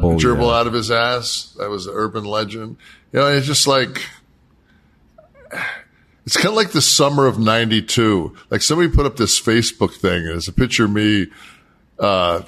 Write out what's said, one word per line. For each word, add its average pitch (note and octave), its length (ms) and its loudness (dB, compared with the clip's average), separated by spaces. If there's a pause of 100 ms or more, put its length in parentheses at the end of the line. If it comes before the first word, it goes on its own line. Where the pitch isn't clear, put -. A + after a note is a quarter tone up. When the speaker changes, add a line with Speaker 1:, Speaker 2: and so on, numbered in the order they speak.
Speaker 1:
gerbil, E2+ 180 2
Speaker 2:
gerbil A#2 300 2
Speaker 1:
yeah. A#2 100 2
Speaker 2:
out A#2+ 80 0
of A2+ 60 -6
his A2+ 180 -2
ass. A#2 680 -2
That F#2+ 120 -6
was G2 160 -8
the G2 80 -12
urban G#2+ 320 -4
legend. A2 500 -6 (380)
You B2+ 80 0
know, C#3+ 60 4
it's C#3 200 0
just C#3+ 180 0
like, C3+ 400 0 (2250)
it's - 100 -4
kinda F#3 160 0
like G#3+ 200 0
the D3+ 100 0
summer C#3+ 460 4
of G#2 120 0
ninety-two. A2 960 2 (140)
Like, A2 120 -2
somebody E3 280 2
put C#3+ 160 2
up C3+ 100 -2
this - 240 0
Facebook A2+ 540 0
thing, F2 340 -2
and E2 80 -6
it's E2+ 140 -8
a F2 40 -12
picture B2+ 300 2
of G#2 80 2
me, G#2 360 2 (720)
uh, F2+ 500 0